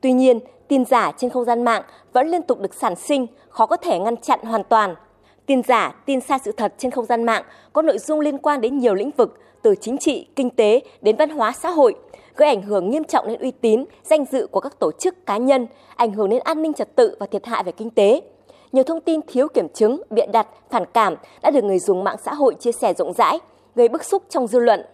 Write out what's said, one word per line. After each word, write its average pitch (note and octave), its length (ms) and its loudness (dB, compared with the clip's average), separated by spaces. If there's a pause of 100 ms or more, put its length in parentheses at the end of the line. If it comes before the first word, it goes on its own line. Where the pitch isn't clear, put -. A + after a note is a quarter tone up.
Tuy C4 100 0
nhiên, B3+ 280 2 (280)
tin C4 180 0
giả A3 320 0
trên B3 120 -4
không B3 160 -4
gian A#3+ 180 -2
mạng A#3 200 -2 (300)
vẫn C4 140 2
liên E4+ 140 -2
tục B3 180 -4
được - 140 -8
sản G#3 220 -4
sinh, C4 320 -2 (220)
khó - 160 0
có E4 120 -2
thể C4 220 -2
ngăn A#3 180 -4
chặn - 260 -2
hoàn A3+ 200 -4
toàn. G#3 320 2 (500)
Tin C4 220 0
giả, G#3+ 280 0 (100)
tin C4+ 160 0
sai C4+ 240 -4
sự G#3 60 -6
thật G#3 260 -4
trên B3+ 140 -6
không A#3+ 140 -6
gian A#3 180 -2
mạng A3+ 200 0 (300)
có D4+ 80 2
nội D#4+ 160 2
dung D4+ 220 -2
liên D4 180 -2
quan D4 240 -2
đến C4+ 180 -2
nhiều A#3+ 140 2
lĩnh G#3 180 -2
vực, - 280 0 (220)
từ G#3 200 4
chính B3 160 -6
trị, C#4 380 -4
kinh B3+ 140 -2
tế A3+ 320 4 (200)
đến G#3+ 140 2
văn D4+ 140 2
hóa D#4+ 320 -2
xã - 80 -4
hội, D4 260 4 (400)
gây D4+ 140 4
ảnh G#3+ 120 0
hưởng G3 280 -2
nghiêm D#4 140 -2
trọng - 240 -2
đến A3+ 120 -6
uy B3+ 120 -4
tín, A#3 340 0 (240)
danh D4+ 220 2
dự C4 200 -2
của F#3+ 80 0
các C#4 200 -12
tổ D#3+ 200 0
chức, - 260 -6
cá G3+ 120 -4
nhân, B3+ 300 2 (280)
ảnh A#3 160 0
hưởng G3+ 180 -2
đến A#3+ 140 0
an D#4 180 -4
ninh D#4 120 -2
trật - 220 -6
tự - 240 2
và G3+ 60 -8
thiệt G3 200 -8
hại A3+ 180 -6
về F3+ 80 -8
kinh A3 180 -12
tế. A3 320 4 (500)
Nhiều C4 120 4
thông D#4+ 180 -4
tin D#4+ 260 -2
thiếu C4 200 0
kiểm A3 260 -2
chứng, B3 360 0
bịa - 160 0
đặt, G#3+ 220 0 (240)
phản G#3+ 120 -2 (100)
cảm G3+ 220 2 (260)
đã A3 100 2
được C4+ 120 2
người F#3+ 160 2
dùng F#3 240 0
mạng G3 120 -4 (100)
xã - 80 -6
hội C#4 260 2
chia A#3 120 -2
sẻ A3+ 220 -2
rộng E3+ 200 -4
rãi, G#3 260 2 (360)
gây A#3 120 4
bức B3+ 160 -2
xúc G4 260 -2
trong B3+ 180 -2
dư A#3 120 2
luận. A#3 220 4 (120)